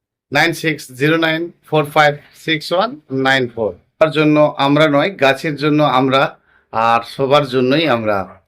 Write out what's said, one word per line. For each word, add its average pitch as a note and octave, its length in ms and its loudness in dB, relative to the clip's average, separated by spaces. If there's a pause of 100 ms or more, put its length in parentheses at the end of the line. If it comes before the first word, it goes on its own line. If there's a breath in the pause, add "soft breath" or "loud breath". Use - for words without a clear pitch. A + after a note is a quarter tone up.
(320)
নাইন D3+ 220 0
সিক্স D3+ 300 -6 (160)
জিরো D3+ 180 2
নাইন D#3+ 240 -2 (240)
ফোর D#3 180 0 (100)
ফাইভ D3 200 4 (300)
সিক্স D#3 280 -4
ওয়ান F#3+ 180 0 (380)
নাইন C3 200 2
ফোর। A2+ 240 -4 (240)
তার D#3 160 2
জন্য D3+ 260 2 (200)
আমরা C#3+ 300 2
নয়, C#3+ 240 0 (100)
গাছের C#3 340 0
জন্য D3+ 240 0 (140)
আমরা, C3+ 280 2 (520)
আর A#2 280 2 (140)
সবার C#3+ 320 2
জন্যই C3 400 0
আমরা। A2 300 -2 (300)